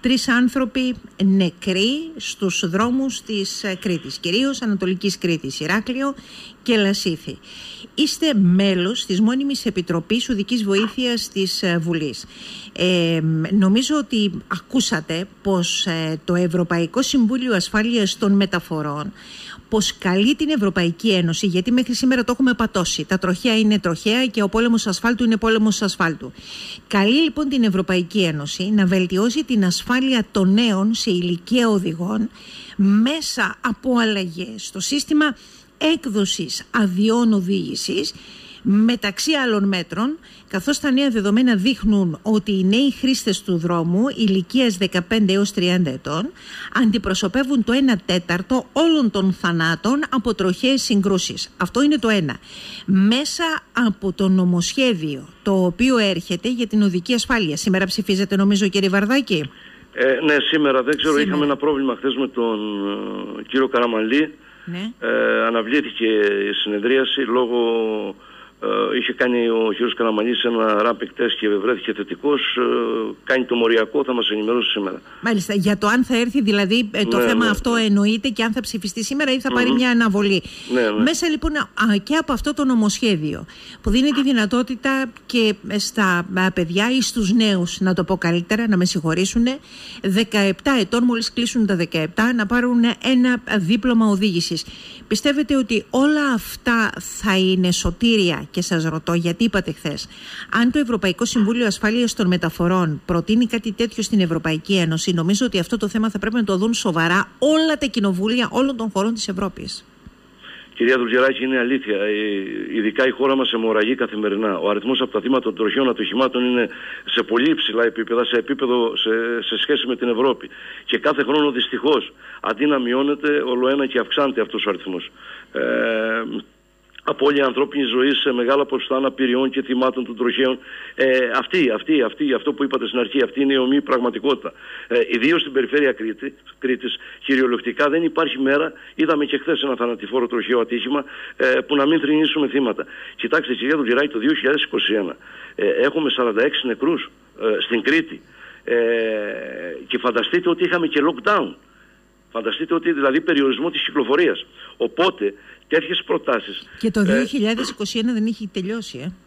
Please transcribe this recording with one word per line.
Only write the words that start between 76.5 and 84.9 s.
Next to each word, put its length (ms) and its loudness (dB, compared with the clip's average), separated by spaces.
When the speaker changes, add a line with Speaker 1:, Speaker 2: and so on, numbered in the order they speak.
Speaker 1:
ε, 120 -2
το 140 0
Speaker 2:
Ναι, 60 4
Speaker 1:
θέμα 220 2
Speaker 2:
ναι, 40 2
Speaker 1:
αυτό 240 0
Speaker 2:
ναι. 80 2
Speaker 1:
εννοείται 480 2
και 140 -2
αν 80 0
θα 100 -2
ψηφιστεί 420 -6
σήμερα 280 0
ή 80 0
θα 140 -2
πάρει 160 2
Speaker 2:
Μμμ. 60 2
Speaker 1:
μια 140 2
αναβολή. 540 2
Speaker 2:
Ναι, 80 2
ναι. 100 2
Speaker 1:
Μέσα, 260 0
λοιπόν, 260 -2
α, 100 -2
και 120 -2
από 180 0
αυτό 200 -2
το 120 0
νομοσχέδιο 800 0
που 80 -2
δίνει 220 4
τη 100 0
δυνατότητα 880 0